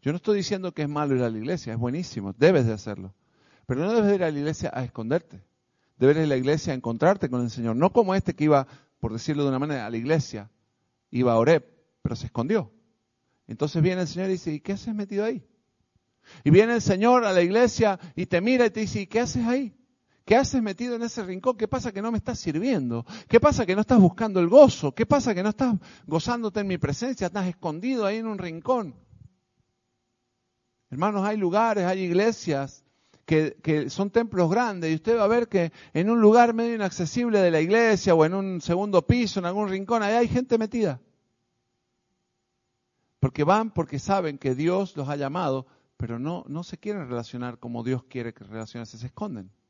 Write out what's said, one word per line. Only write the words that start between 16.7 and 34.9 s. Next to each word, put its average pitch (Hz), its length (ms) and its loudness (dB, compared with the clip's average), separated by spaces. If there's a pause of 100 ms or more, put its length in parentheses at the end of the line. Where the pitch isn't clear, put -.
el 226 60 0
Señor 220 460 4
a 196 80 2
la 175 80 6
iglesia 208 580 2 (160)
y 180 80 -4
te 175 160 0
mira 247 240 2
y 220 60 2
te 220 100 -8
dice, 208 220 -4
"¿Y 185 40 -8
qué 220 140 -2
haces 240 260 -2
ahí? 247 300 -2 (480)
¿Qué 220 120 4
haces 262 260 2
metido 226 320 -4
en 226 80 -6
ese 226 220 -8
rincón? 190 320 -4
¿Qué 214 100 -4
pasa 247 240 -6
que 196 100 -10
no 226 120 -4
me 220 60 -2
estás 233 200 -6
sirviendo? 139 680 -4 (220)
¿Qué 233 140 4
pasa 277 260 2
que 180 80 0
no 208 60 0
estás 240 180 4
buscando 196 400 4
el 170 100 2
gozo? 220 460 6
¿Qué - 100 -2
pasa 247 300 0
que 180 80 -4
no 208 60 0
estás 240 260 -2 (320)
gozándote 214 540 -4
en 196 80 -4
mi 180 100 -2
presencia? 214 480 -4
Estás 185 220 -4
escondido 196 580 -4
ahí 208 120 -2
en 226 100 -6
un 208 100 -8
rincón". 180 560 -4 (2000)
Hermanos, 196 360 -2
hay 214 100 -2
lugares, 202 500 0
hay 190 180 -2
iglesias 170 800 -2 (420)
que, 156 380 2
que 151 260 0
son 196 200 -4
templos 202 380 0
grandes 190 440 0